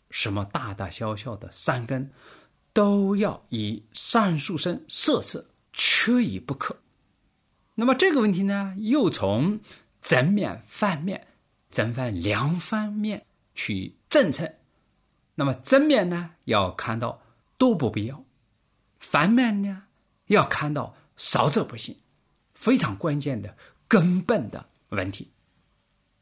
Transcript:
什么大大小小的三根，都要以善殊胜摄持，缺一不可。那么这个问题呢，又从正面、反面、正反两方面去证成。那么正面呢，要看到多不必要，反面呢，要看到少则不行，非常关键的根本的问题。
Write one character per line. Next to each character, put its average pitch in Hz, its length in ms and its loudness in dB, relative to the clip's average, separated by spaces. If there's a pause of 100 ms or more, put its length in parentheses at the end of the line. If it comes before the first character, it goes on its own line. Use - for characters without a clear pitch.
(100)
什 - 220 -4
么 101 120 -2
大 104 280 -6
大 98 160 -8
小 107 280 -6
小 110 200 -10
的 92 160 -14
三 123 340 -2
根， 135 240 -4 (640)
都 202 420 4
要 196 320 -2
以 110 340 -4 (100)
善 190 460 0
殊 160 200 -4
胜 170 300 -4
摄 - 340 2
持， - 220 -6 (280)
缺 - 500 2
一 101 160 -2
不 - 140 -6
可。 - 240 -8 (1000)
那 220 80 -2
么 254 100 4
这 370 180 4
个 277 80 4
问 208 120 4
题 180 100 0
呢， 196 360 -2
又 220 320 2
从 127 480 0 (420)
正 151 320 2
面、 160 340 -2
反 175 360 -4
面、 190 240 -8 (440)
正 117 220 -2
反 113 300 -4
两 110 320 0
方 208 380 -4
面 208 320 -6 (300)
去 - 400 -6 (140)
证 233 220 4
成。 - 200 -4 (840)
那 147 100 -2
么 135 100 0
正 277 320 4
面 220 220 2
呢， 175 220 -6 (140)
要 98 280 2
看 113 260 -6
到 117 220 -8 (380)
多 254 160 6
不 123 160 0
必 107 160 -4
要， 135 180 -12 (720)
反 160 320 2
面 226 320 2
呢， 196 220 -8 (420)
要 202 180 4
看 - 280 -4
到 131 220 -6 (220)
少 - 340 2
则 180 140 0
不 - 120 -12
行， - 200 -10 (580)
非 240 240 2
常 110 180 -2
关 147 220 -2
键 135 220 -4
的 98 160 -12 (320)
根 180 340 4
本 170 280 0
的 - 180 -16 (220)
问 98 200 -4
题。 - 200 -12 (920)